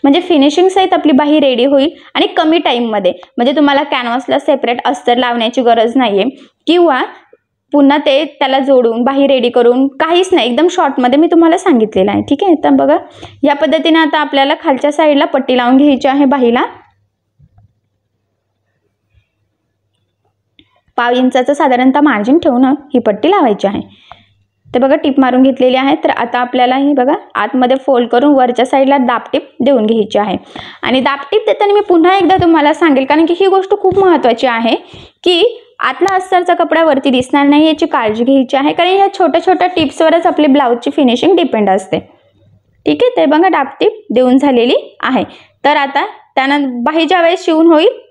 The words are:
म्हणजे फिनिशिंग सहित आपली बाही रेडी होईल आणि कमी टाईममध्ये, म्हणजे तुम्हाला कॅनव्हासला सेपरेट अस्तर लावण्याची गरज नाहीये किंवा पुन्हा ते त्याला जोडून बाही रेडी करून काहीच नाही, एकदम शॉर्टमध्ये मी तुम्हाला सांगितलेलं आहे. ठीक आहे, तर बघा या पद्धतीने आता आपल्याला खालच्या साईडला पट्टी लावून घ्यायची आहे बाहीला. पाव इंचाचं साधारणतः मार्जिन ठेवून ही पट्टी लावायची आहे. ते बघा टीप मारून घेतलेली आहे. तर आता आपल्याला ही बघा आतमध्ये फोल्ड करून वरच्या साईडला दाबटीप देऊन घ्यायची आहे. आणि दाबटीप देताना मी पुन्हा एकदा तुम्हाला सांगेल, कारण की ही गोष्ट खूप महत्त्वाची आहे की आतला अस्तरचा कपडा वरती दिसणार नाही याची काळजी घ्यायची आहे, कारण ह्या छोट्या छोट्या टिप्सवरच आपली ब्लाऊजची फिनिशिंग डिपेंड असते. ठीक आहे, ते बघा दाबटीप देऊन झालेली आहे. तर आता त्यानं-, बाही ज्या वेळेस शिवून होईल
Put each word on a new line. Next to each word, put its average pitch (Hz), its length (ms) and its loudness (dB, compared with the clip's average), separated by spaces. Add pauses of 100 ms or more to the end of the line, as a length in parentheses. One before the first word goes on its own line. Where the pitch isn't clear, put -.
म्हणजे 285 180 2
फिनिशिंग 320 480 0
सहित 370 240 0
आपली 320 200 0
बाही 294 260 2
रेडी 254 260 0
होईल 277 240 2 (260)
आणि 349 140 0
कमी 320 300 0
टाईममध्ये, 240 540 -2 (240)
म्हणजे 262 180 0
तुम्हाला 285 300 2
कॅनव्हासला 262 540 -4
सेपरेट 247 480 -2
अस्तर 254 300 0
लावण्याची 240 460 -2
गरज 226 340 2
नाहीये 208 280 0 (420)
किंवा 320 340 2 (720)
पुन्हा 285 240 4
ते 294 340 0
त्याला 269 280 -2
जोडून 247 440 0
बाही 277 240 0
रेडी 254 220 0
करून 247 400 2
काहीच 349 420 -2
नाही, 247 180 0
एकदम 294 200 0
शॉर्टमध्ये 277 500 0
मी 330 80 2
तुम्हाला 330 300 2
सांगितलेलं 220 540 0
आहे. 202 100 -2
ठीक 277 220 -2
आहे, 359 120 2
तर 294 200 -2
बघा 277 220 2 (460)
या 285 120 2
पद्धतीने 311 440 0
आता 311 200 0
आपल्याला 285 420 0
खालच्या 294 300 -2
साईडला 302 360 0
पट्टी 262 300 -2
लावून 247 200 2
घ्यायची 285 300 2
आहे 277 200 2
बाहीला. 254 360 0 (4000)
पाव 240 160 -2
इंचाचं 254 400 0
साधारणतः 262 480 0
मार्जिन 254 380 0
ठेवून 262 260 0
ही - 340 -2
पट्टी 214 320 -2
लावायची 254 360 0
आहे. 208 140 -6 (840)
ते 247 120 -4
बघा 269 160 2
टीप 285 240 -2
मारून 254 240 2
घेतलेली 254 340 2
आहे. 277 180 0
तर 320 160 -2
आता 240 280 -4
आपल्याला 247 380 0
ही 285 160 0
बघा 262 200 0 (220)
आतमध्ये 254 420 0
फोल्ड 240 320 0
करून 269 240 2
वरच्या 247 320 2
साईडला 269 340 2
दाबटीप 247 480 -4 (140)
देऊन 240 240 2
घ्यायची 214 340 -2
आहे. 202 180 -4 (440)
आणि 247 200 -2
दाबटीप 285 440 -4
देताना 403 280 0
मी 415 80 2
पुन्हा 359 360 2
एकदा 370 200 2
तुम्हाला 311 360 2
सांगेल, 294 320 0
कारण 302 200 2
की 339 80 -2
ही 392 140 0
गोष्ट 381 260 0
खूप 392 260 0
महत्त्वाची 262 500 2
आहे 233 260 -2 (480)
की 349 200 0 (380)
आतला 349 340 -4
अस्तरचा 359 400 -2
कपडा 330 280 0
वरती 277 260 0
दिसणार 262 360 0
नाही 294 220 4
याची 311 200 0
काळजी 226 360 -2
घ्यायची 262 340 0
आहे, 294 160 -2
कारण 349 160 0
ह्या 392 200 2
छोट्या 339 340 -2
छोट्या 359 260 0
टिप्सवरच 330 560 0
आपली 302 220 0
ब्लाऊजची 262 440 0
फिनिशिंग 277 440 0
डिपेंड 220 340 -2
असते. 190 300 -2 (840)
ठीक 302 180 0
आहे, 494 140 0
ते 320 100 2
बघा 320 220 2
दाबटीप 320 640 -4
देऊन 254 260 2
झालेली 254 380 2 (260)
आहे. 247 220 -4 (400)
तर 294 140 0
आता 277 280 -4 (300)
त्यानं-, 277 320 -2 (160)
बाही 311 220 0
ज्या 349 160 0
वेळेस 349 240 0
शिवून 320 220 2
होईल 339 300 2 (140)